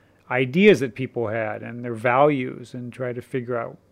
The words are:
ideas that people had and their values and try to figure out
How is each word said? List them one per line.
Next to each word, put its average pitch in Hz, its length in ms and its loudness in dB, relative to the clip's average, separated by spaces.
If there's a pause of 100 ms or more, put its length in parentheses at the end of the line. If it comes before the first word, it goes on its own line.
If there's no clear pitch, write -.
(300)
ideas 135 500 6
that 123 140 -4
people 120 340 -6
had 107 340 -6
and 117 220 -12
their 120 100 -6
values 127 800 2
and 123 180 -12
try 123 200 -8
to 120 100 -10
figure 123 340 -6
out 117 220 -8 (140)